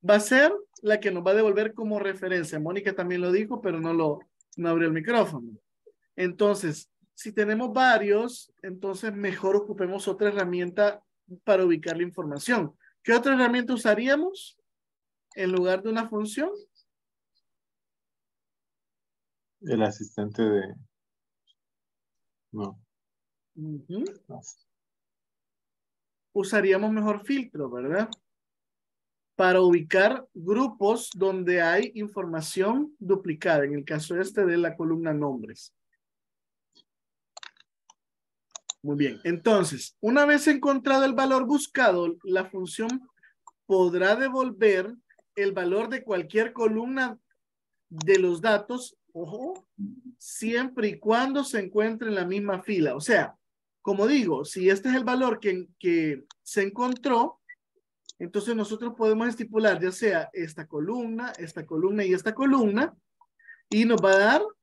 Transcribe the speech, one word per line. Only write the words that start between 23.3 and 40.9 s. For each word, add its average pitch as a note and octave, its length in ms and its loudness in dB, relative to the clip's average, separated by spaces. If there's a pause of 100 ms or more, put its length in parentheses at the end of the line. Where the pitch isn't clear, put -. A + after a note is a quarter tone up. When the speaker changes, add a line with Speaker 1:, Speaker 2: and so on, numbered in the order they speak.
Speaker 1:
Ujú. D#3 480 -8 (240)
Speaker 2:
No - 140 -16
sé. - 160 -20 (1800)
Speaker 1:
Usaríamos G3 580 2
mejor G#3+ 320 -2
filtro, A3 460 -6
¿verdad? D3+ 400 -4 (1300)
Para F#3 240 4
ubicar F#3 720 4
grupos G#3+ 800 -2
donde F3+ 480 0
hay G3 320 0
información G3+ 1040 -4
duplicada, F3 680 0
en C#3+ 100 -4
el C#3+ 100 -6
caso D#3 360 -4
este F#3+ 240 -2
de F3 120 2
la E3 200 0
columna E3 360 -2
nombres. C3 640 -6 (3000)
Muy D3 140 -4
bien, C3+ 280 -2
entonces, E3+ 760 0
una C4+ 260 4
vez D4 200 4
encontrado C4+ 600 2